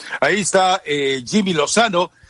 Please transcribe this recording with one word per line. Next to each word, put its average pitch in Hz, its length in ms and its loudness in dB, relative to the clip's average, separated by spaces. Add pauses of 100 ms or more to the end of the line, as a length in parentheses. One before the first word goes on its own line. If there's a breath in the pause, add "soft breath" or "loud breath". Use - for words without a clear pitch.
(220 loud breath)
ahí 175 180 2
está, 185 460 2
eh, 139 400 -2
Jimmy 190 260 0
Lozano. 175 580 0 (200 soft breath)